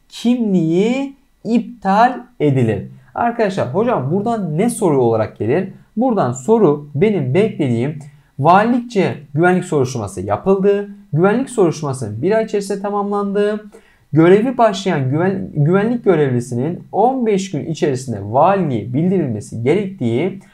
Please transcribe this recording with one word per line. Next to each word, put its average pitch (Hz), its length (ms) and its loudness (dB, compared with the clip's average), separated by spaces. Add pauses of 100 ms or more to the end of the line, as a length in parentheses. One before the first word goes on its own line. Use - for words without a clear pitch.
kimliği 220 1040 0 (280)
iptal 220 760 0 (200)
edilir. 127 480 0 (280)
Arkadaşlar 190 580 -2
hocam 180 380 0
buradan 202 460 -2
ne 220 120 2
soru 156 320 2
olarak 113 360 0
gelir? 143 320 0 (280)
Buradan 208 340 0
soru 156 640 2
benim 156 380 0
beklediğim 147 680 0 (400)
valilikçe 190 760 2 (160)
güvenlik 180 320 2
soruşturması 123 560 -2
yapıldı. 196 680 0 (240)
Güvenlik 208 360 2
soruşturmasının 131 720 -2
bir 180 100 0
ay 220 140 2
içerisinde 202 360 -4
tamamlandı. 202 840 -2 (480)
Görevi 202 440 4
başlayan 190 520 0
güven-, 190 460 -2
güvenlik 196 500 0
görevlisinin 143 840 0
on 247 340 0
beş 190 260 0
gün 135 140 -6
içerisinde 127 580 -4
valiliğe 131 680 0
bildirilmesi 143 680 -2
gerektiği 170 760 0 (140)